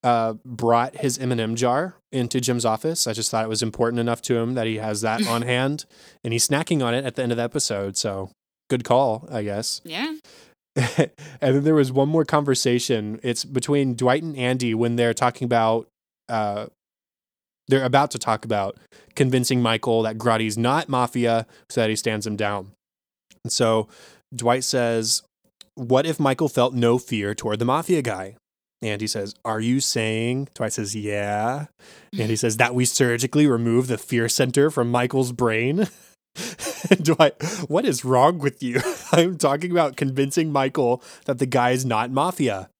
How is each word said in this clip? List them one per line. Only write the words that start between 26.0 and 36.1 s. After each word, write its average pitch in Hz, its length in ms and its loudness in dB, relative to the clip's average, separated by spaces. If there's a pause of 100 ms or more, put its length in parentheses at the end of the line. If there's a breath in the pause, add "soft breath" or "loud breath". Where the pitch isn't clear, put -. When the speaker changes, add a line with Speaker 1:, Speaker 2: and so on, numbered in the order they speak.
Speaker 1:
if 160 140 -2
Michael 143 300 2
felt 127 240 2
no 120 240 4
fear 104 380 -4
toward 107 240 -4
the 117 60 0
mafia 156 360 0
guy?" 101 340 -6 (460)
Andy 107 260 -4
says, 104 360 -6
"Are 110 160 -2
you 120 220 2
saying," 117 720 -2
Dwight 110 200 -4
says, 104 220 -6
"Yeah." 104 680 -4 (520 loud breath)
Andy 113 180 0
says, 107 220 -2
"That 120 180 2
we 127 100 4
surgically 127 600 2
remove 117 400 2
the 117 100 -2
fear 117 320 -2
center 139 400 2
from 120 220 0
Michael's 123 420 0
brain?" 123 600 0
<laughs> - 40 -20 (920 loud breath)